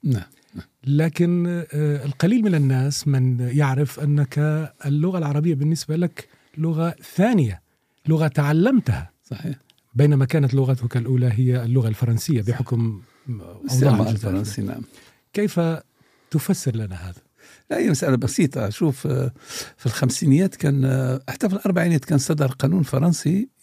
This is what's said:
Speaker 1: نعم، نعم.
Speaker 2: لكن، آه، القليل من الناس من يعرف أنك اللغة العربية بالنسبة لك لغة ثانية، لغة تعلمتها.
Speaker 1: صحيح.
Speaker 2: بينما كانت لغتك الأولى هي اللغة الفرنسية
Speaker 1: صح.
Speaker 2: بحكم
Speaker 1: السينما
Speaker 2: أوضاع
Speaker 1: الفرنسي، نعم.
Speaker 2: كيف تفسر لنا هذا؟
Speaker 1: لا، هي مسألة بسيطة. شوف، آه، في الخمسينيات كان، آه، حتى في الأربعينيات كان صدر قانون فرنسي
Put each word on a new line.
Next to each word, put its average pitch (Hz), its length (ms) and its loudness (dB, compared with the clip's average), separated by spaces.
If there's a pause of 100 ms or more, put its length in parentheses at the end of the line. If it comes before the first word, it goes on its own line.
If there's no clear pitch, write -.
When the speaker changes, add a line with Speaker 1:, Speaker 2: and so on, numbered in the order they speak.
Speaker 1:
نعم، 117 180 0 (320)
نعم. 87 100 -12 (200)
Speaker 2:
لكن، 165 640 0 (260)
آه، 147 320 -2
القليل 190 380 0
من 202 120 2
الناس 139 540 0
من 127 320 2
يعرف 135 600 0
أنك 147 380 0 (480)
اللغة 156 320 0
العربية 151 360 0
بالنسبة 156 420 -2
لك 175 320 -4 (300)
لغة 165 360 -2 (220)
ثانية، 170 460 2 (440)
لغة 156 220 2
تعلمتها. 151 800 2 (140)
Speaker 1:
صحيح. 143 320 -10 (380)
Speaker 2:
بينما 139 300 4
كانت 135 300 2
لغتك 127 420 0
الأولى 123 380 2
هي 123 300 2
اللغة 117 240 2
الفرنسية 113 540 0
Speaker 1:
صح. 101 60 -4
Speaker 2:
بحكم 117 540 -2 (640)
Speaker 1:
السينما 131 320 4
Speaker 2:
أوضاع 110 140 2
Speaker 1:
الفرنسي، 104 520 -2
نعم. - 200 -6 (500)
Speaker 2:
كيف 208 280 0 (720)
تفسر 143 460 -2
لنا 101 200 -6
هذا؟ 90 240 -14 (500)
Speaker 1:
لا، - 80 -2
هي 220 120 2
مسألة 139 260 2
بسيطة. 127 520 0
شوف، 139 380 -2
آه، 127 260 -2 (440)
في - 100 -10
الخمسينيات 143 720 2
كان، 139 280 0
آه، 131 440 0
حتى - 200 -4
في 185 60 -2
الأربعينيات 175 500 0
كان 151 140 2
صدر 147 280 0
قانون 151 360 0
فرنسي 165 640 0 (140)